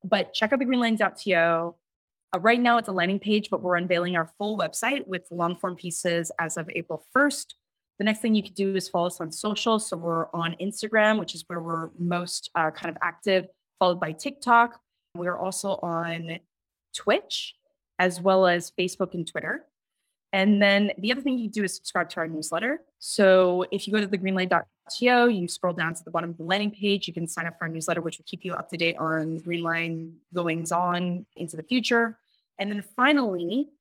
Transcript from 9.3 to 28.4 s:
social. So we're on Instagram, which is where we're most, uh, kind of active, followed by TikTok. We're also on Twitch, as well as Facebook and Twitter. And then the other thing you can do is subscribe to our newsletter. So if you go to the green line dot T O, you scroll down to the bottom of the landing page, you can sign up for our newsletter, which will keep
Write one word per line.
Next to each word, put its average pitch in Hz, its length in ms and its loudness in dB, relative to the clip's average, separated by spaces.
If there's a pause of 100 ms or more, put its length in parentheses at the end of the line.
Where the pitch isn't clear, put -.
social. 214 460 0
So 202 180 -6
we're 165 360 -2
on 165 280 -4
Instagram, 214 580 2
which 170 160 -6
is 160 140 -14
where 175 120 -6
we're 165 380 -6
most, 175 560 -4
uh, 160 160 2
kind 165 200 -8
of 165 120 -12
active, 180 460 0 (300)
followed 180 220 2
by 160 120 -4
TikTok. 240 680 2 (340)
We're 175 240 -4
also 190 440 -4
on 165 560 -4 (560)
Twitch, - 600 -2 (440)
as 180 220 2
well 190 260 6
as 175 320 2
Facebook 180 360 -4
and 170 120 -4
Twitter. 175 380 -8 (680)
And 202 280 4
then 202 380 4
the 202 140 -2
other 269 100 -4
thing 262 160 0
you 233 100 -4
can 208 40 -8
do 208 120 -2
is 180 100 -4
subscribe - 360 -4
to - 80 -8
our 165 100 -2
newsletter. 165 540 -4 (160)
So 185 760 4
if 196 140 -4
you 196 60 -4
go 214 80 2
to 202 60 -2
the 190 120 -2
green 190 160 -2
line 185 140 0
dot 175 180 2 (240)
T 240 200 0
O, 240 160 6
you 185 220 2
scroll 175 240 -2
down 165 220 -4
to - 100 -14
the 175 60 -16
bottom 170 200 -4
of 170 60 -10
the 165 80 -10
landing 202 260 0
page, 202 380 -2
you 165 60 -12
can 170 120 -4
sign 165 200 -8
up 165 120 -8
for 175 60 -6
our 160 40 -4
newsletter, 165 320 -2
which 156 180 -6
will - 100 -20
keep - 160 -14